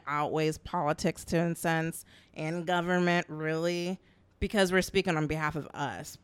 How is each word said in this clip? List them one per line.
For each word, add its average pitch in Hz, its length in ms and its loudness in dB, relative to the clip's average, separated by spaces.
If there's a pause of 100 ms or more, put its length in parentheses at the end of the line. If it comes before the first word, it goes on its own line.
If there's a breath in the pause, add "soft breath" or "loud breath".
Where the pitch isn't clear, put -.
outweighs 147 540 0
politics 160 680 -2
to 175 120 0
a 170 180 2
sense 165 500 -2 (300 loud breath)
and 160 320 -6
government, 175 600 2
really, 170 720 -2 (400 soft breath)
because 196 320 2
we're 185 100 6
speaking 180 360 2
on 156 100 2
behalf 156 280 -2
of 139 180 -6
us, 117 500 -6